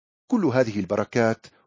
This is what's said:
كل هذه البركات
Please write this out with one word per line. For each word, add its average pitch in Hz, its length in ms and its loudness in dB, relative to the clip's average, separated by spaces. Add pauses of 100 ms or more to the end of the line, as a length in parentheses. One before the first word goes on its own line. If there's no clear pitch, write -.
(280)
كل 220 160 0
هذه 117 360 0
البركات 107 640 -2 (200)